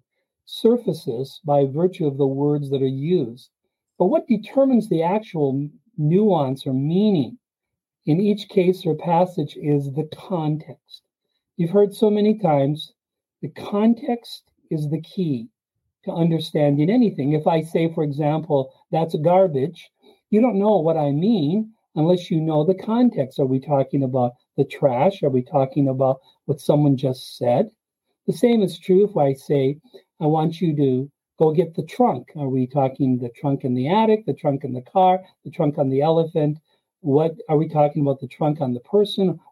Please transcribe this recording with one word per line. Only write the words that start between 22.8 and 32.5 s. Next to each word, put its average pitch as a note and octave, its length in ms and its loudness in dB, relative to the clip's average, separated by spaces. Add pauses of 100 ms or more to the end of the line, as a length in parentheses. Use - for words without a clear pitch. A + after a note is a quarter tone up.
Are C3+ 60 2
we C3 120 0
talking C#3 460 0
about B2+ 300 -2 (220)
the C#3 80 0
trash? C#3+ 600 0
Are C#3+ 60 2
we B2+ 120 0
talking C3+ 460 0
about C3 320 0 (260)
what D3 140 -4
someone D3 360 2
just B2+ 400 -6
said? B2+ 360 0 (540)
The F#3 60 -2
same A#3 300 2
is - 160 -4
true F#3 260 4
if G3+ 120 -4
I C#3 160 2
say, C#3 480 -2 (400)
"I D#3+ 60 -2
want D#3 340 0
you D#3 160 0
to C3+ 340 0 (280)
go D#3 140 4
get E3 220 -2
the E3 80 -8
trunk." D#3+ 540 -2
Are C#3+ 120 -6
we B2+ 200 -2